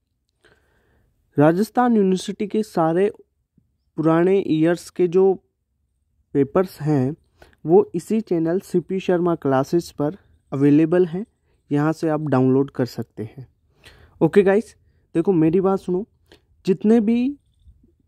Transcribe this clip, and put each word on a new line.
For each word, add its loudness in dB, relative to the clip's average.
राजस्थान 2
यूनिवर्सिटी -2
के -4
सारे 0
पुराने 2
ईयर्स -2
के -2
जो 2
पेपर्स -2
हैं -2
वो 4
इसी -4
चैनल -2
सीपी -4
शर्मा 0
क्लासेस -2
पर -6
अवेलेबल 2
हैं, -8
यहाँ 0
से -4
आप -4
डाउनलोड 2
कर -4
सकते -12
हैं। -18
ओके 4
गाइस, 0
देखो 0
मेरी 2
बात -2
सुनो, -6
जितने 2
भी -2